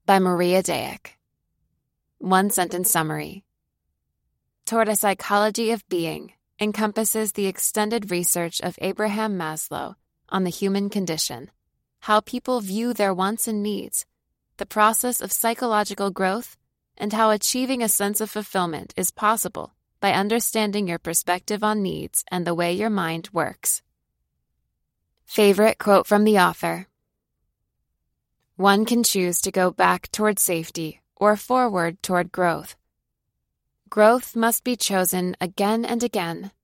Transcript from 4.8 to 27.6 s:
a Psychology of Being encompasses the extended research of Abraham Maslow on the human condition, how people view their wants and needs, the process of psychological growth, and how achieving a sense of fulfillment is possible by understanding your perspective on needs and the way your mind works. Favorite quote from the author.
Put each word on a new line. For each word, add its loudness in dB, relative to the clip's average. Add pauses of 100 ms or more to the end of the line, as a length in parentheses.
a 0
Psychology 0
of -6
Being -4 (260)
encompasses -2
the -2
extended -2
research -2
of -6
Abraham -2
Maslow -8 (320)
on 0
the 0
human -2
condition, -4 (520)
how 4
people -4
view -4
their 2
wants -2
and -2
needs, -6 (520)
the -8
process 2
of -6
psychological 0
growth, -2 (400)
and -4
how 4
achieving 0
a 0
sense 0
of -4
fulfillment -4
is -2
possible -2 (280)
by 2
understanding 0
your -4
perspective -2
on 0
needs -4
and -2
the 0
way 0
your -2
mind -2
works. -4 (1400)
Favorite 4
quote 4
from 4
the 6
author. 0 (1700)